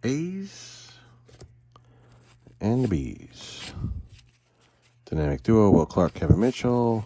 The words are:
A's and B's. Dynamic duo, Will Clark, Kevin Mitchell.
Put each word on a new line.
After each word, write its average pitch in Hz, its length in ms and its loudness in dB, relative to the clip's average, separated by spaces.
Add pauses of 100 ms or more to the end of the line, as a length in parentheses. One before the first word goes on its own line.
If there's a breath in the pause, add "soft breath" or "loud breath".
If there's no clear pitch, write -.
A's 180 880 -8 (1700 soft breath)
and 120 300 0
B's. - 840 -8 (1300 loud breath)
Dynamic 73 380 -4
duo, 107 260 6
Will 85 160 6
Clark, 87 300 0
Kevin 85 240 4
Mitchell. 120 680 0